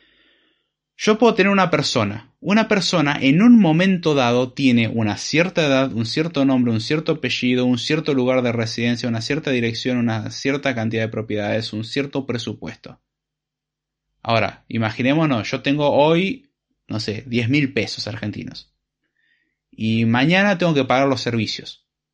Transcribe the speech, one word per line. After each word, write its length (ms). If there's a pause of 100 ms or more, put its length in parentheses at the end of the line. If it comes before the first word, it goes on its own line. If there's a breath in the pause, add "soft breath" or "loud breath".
(960 soft breath)
Yo 220
puedo 160
tener 180
una 180
persona. 680
Una 280
persona 520
en 220
un 180
momento 540
dado 400
tiene 340
una 300
cierta 480
edad, 280
un 120
cierto 400
nombre, 260
un 100
cierto 320
apellido, 520
un 140
cierto 340
lugar 280
de 100
residencia, 580
una 120
cierta 300
dirección, 460
una 320
cierta 460
cantidad 280
de 60
propiedades, 640
un 120
cierto 400
presupuesto. 760 (1200)
Ahora, 460
imaginémonos, 800
yo 120
tengo 280
hoy, 640 (360)
no 120
sé, 280
diez 220
mil 240
pesos 340
argentinos. 640 (960)
Y 340
mañana 520
tengo 160
que 120
pagar 220
los 140
servicios. 680 (260)